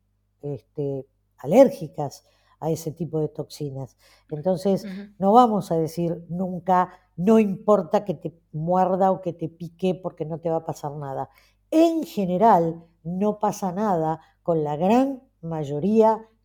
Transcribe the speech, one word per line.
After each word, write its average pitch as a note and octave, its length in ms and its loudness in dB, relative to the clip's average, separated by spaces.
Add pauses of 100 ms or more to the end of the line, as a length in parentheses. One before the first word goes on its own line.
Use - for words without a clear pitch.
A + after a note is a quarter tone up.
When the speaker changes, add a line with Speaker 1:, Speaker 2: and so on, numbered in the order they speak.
(420)
Speaker 1:
este, C#3 640 -8 (320)
alérgicas D#3 840 2 (360)
a D#3 100 -4
ese D#3 220 -6
tipo D#3 260 -6
de D3+ 100 -2
toxinas. C3+ 680 -12 (340)
Entonces, F#3 540 -2
Speaker 2:
Ujú. G3 340 -14
Speaker 1:
no G3 140 2
vamos A3 400 4
a E3 40 0
decir E3+ 520 -4
nunca, F3+ 640 -2 (240)
"No A3 220 4
importa G3+ 680 2
que F3+ 100 -4
te - 240 -12 (140)
muerda F#3 580 0
o F#3 100 -2
que F3 120 -6
te E3 160 -8
pique F3 460 -4
porque F3 320 -10
no D#3 120 -8
te E3 120 -4
va D#3+ 80 0
a E3 80 -10
pasar C#3+ 260 -8
nada". C3+ 380 -10 (400)
En E4 340 2
general, F3+ 800 2 (180)
no G3 360 -2
pasa G3+ 340 -4
nada E3+ 480 -2 (220)
con E3 220 0
la D3 120 -4
gran B3 460 0 (180)
mayoría E3+ 880 0 (160)